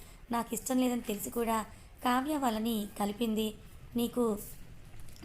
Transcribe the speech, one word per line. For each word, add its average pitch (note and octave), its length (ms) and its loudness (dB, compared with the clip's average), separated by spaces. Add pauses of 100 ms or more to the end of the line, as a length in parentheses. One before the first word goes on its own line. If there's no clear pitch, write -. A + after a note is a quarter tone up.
(300)
నాకు A#3 240 0
ఇష్టం B3+ 240 2
లేదని B3 220 4
తెలిసి G#3+ 300 -4
కూడా A3+ 280 2 (420)
కావ్య C4 360 4
వాళ్ళని A3+ 400 2 (180)
కలిపింది. G#3+ 540 2 (480)
నీకు A#3+ 280 4 (1000)